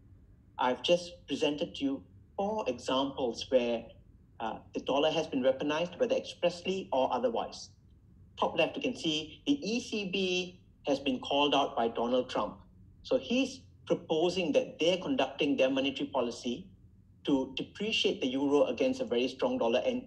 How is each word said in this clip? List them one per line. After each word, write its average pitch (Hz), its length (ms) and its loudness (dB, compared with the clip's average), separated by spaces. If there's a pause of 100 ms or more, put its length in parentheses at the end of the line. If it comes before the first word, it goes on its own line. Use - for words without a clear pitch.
(580)
I've 127 240 2
just - 320 2 (140)
presented 147 480 -2
to - 80 -4
you 135 200 -2 (320)
four 214 320 -2
examples 131 800 -2
where, 120 360 2 (540)
uh, 110 180 -6 (160)
the 127 80 -4
dollar 147 300 2
has 156 160 -2
been 131 160 -2
weaponized, 151 560 0
whether 123 160 2
expressly 180 760 -4
or 131 220 2
otherwise. 117 560 -2 (680)
Top - 200 -2
left, 156 180 2
you - 60 -4
can 131 140 -2
see 156 500 -4
the 143 80 2
E 208 260 -2
C 208 320 -4
B 180 480 -2 (260)
has 143 140 2
been 127 200 -2
called 143 360 2
out 139 200 2
by 117 120 2
Donald 120 420 0
Trump. 107 280 -4 (460)
So - 140 0
he's - 440 -2 (240)
proposing 170 680 2
that - 260 2
they're 175 200 4
conducting 143 580 0
their 131 140 4
monetary 135 400 0
policy 123 580 -4 (560)
to 135 320 2
depreciate 208 640 -2
the - 80 -2
euro 139 380 4
against 127 340 0
a 131 60 -2
very 120 240 2
strong 127 280 0
dollar, 117 280 2
and 123 220 0